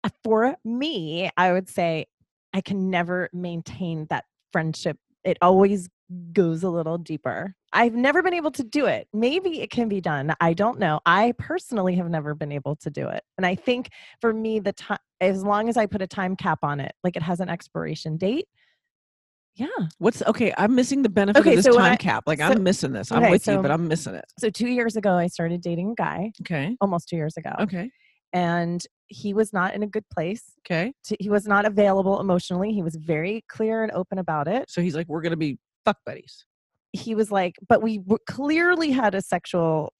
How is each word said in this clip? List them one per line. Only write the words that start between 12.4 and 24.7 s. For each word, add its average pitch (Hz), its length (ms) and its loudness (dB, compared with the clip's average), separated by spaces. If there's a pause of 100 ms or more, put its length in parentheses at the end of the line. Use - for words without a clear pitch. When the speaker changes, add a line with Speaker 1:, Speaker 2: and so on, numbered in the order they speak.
Speaker 1:
able 143 240 -6
to - 120 -10
do 147 200 -6
it. - 140 -8 (140)
And 185 80 0
I 185 100 2
think 247 340 -2 (320)
for 233 100 2
me, 220 300 -2
the 196 100 -2
ti-, - 240 -6 (240)
as 190 240 2
long 208 240 2
as 233 80 0
I 220 100 2
put 196 160 -6
a 185 60 -4
time 190 300 -4
cap 170 260 0
on 143 160 -2
it, - 140 -8 (100)
like, 175 140 -2
it 156 60 -4
has 175 180 -2
an 180 80 -4
expiration 160 680 -6
date. 208 320 -2 (1080)
Yeah. 262 120 -6 (320)
Speaker 2:
What's, 214 240 2
okay, 226 340 0
I'm 220 180 2
missing 262 260 2
the 247 80 4
benefit 202 300 4
Speaker 1:
Okay, 320 120 6
Speaker 2:
of 233 60 8
this 196 80 4
Speaker 1:
so 254 100 8
when 247 80 8
Speaker 2:
time 247 100 6
Speaker 1:
I, - 40 6
Speaker 2:
cap. 113 300 -2
Like, 147 120 0
Speaker 1:
so, 147 60 2
Speaker 2:
I'm 208 180 4
missing 156 280 0
this. 107 200 -6
I'm 160 120 4
Speaker 1:
okay, 180 80 6
Speaker 2:
with 208 160 4
you, 208 60 2
Speaker 1:
so, 196 80 2
Speaker 2:
but 185 100 2
I'm 165 160 0
missing 151 280 -4
it. - 100 -14 (120)
Speaker 1:
so 226 120 -2
two 240 180 -4
years 240 300 0